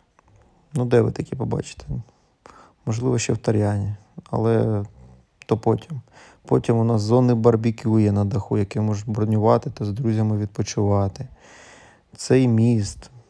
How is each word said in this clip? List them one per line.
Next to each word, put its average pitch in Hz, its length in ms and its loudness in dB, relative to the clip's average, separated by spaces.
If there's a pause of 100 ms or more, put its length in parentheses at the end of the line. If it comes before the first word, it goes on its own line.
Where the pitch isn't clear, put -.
(760)
Ну, 123 100 0
де 120 160 4
ви 110 100 2
такі - 260 -6
побачите? - 480 -6 (1000)
Можливо, 120 320 0
ще - 140 -2
в 117 60 -2
Тар'яні, 104 560 0 (360)
але 110 540 0 (640)
то - 120 0
потім. 139 420 -2 (440)
Потім 123 340 0
у 113 60 2
нас 113 180 2
зони 123 320 4
барбекю 113 640 2
є 104 140 4
на 101 120 2
даху, 101 340 -2
які 107 220 -4
можеш 107 240 -2
бронювати 110 680 0
та 110 140 -8
з 104 80 -4
друзями 110 460 0
відпочивати. 101 920 -2 (880)
Цей 131 320 4
міст, 113 640 0 (200)